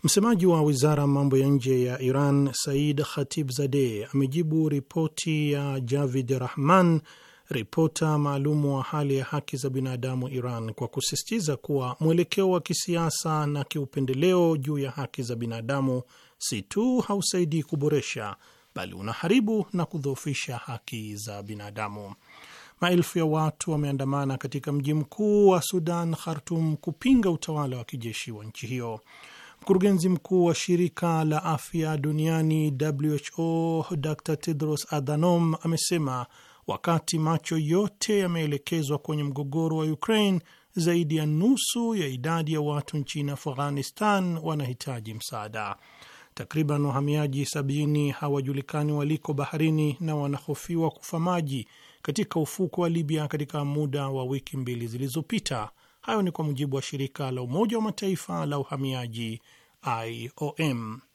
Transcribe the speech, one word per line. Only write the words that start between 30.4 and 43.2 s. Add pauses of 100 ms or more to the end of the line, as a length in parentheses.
wa
shirika
la
afya
duniani, (100)
W
H
O, (100)
Doctor
Tedros
Adhanom
amesema (420)
wakati
macho
yote
yameelekezwa
kwenye
mgogoro
wa
Ukraine, (360)
zaidi
ya
nusu
ya
idadi
ya
watu
nchini